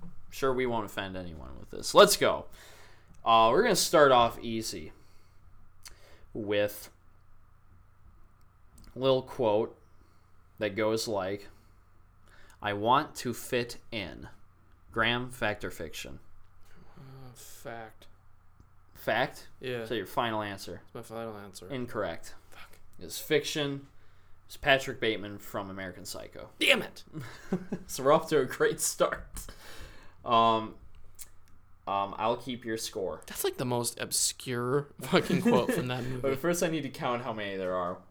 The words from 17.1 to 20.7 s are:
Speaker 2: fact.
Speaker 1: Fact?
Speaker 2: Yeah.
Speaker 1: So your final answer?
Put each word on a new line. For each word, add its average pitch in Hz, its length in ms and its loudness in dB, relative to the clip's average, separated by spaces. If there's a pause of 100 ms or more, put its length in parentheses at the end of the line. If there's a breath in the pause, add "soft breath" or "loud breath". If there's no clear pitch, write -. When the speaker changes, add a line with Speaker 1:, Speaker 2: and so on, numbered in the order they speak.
Speaker 2:
fact. - 720 -14 (840)
Speaker 1:
Fact? - 540 -2 (120)
Speaker 2:
Yeah. 120 260 -6
Speaker 1:
So 120 100 -4
your 95 100 -2
final 113 360 -2
answer? 98 440 -8